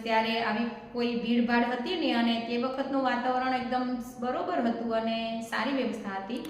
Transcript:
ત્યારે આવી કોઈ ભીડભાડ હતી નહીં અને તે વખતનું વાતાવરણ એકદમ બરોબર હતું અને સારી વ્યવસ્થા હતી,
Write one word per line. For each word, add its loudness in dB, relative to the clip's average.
ત્યારે 2
આવી 0
કોઈ 0
ભીડભાડ 4
હતી -2
નહીં 2
અને 2
તે -2
વખતનું 0
વાતાવરણ 2
એકદમ 0
બરોબર 0
હતું 0
અને -2
સારી 0
વ્યવસ્થા -2
હતી, -6